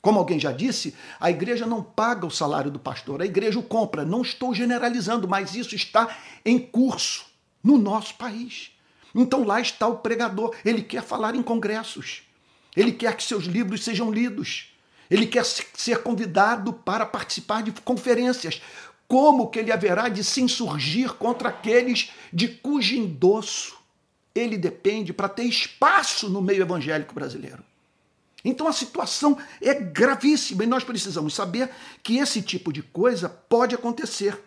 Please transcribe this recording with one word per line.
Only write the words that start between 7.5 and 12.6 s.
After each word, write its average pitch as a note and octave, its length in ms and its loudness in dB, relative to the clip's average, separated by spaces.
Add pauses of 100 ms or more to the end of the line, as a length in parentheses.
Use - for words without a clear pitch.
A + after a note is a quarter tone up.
no C4+ 160 8
nosso G#3+ 380 0
país. A#3 560 -12 (420)
Então B3+ 300 4
lá G#3 160 2
está - 260 -2
o A#3 120 0
pregador, A3+ 680 -2
ele A3+ 180 2
quer - 220 -8
falar A3+ 320 -4
em B3 60 -2
congressos, A3 800 -4 (520)